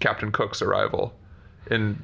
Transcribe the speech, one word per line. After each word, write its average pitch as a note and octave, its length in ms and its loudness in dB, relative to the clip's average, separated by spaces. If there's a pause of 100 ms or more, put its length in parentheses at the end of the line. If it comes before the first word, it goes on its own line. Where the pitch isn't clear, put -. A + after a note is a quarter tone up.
Captain G#2+ 320 0
Cook's - 280 -2
arrival G2 540 2 (560)
in G#2+ 340 0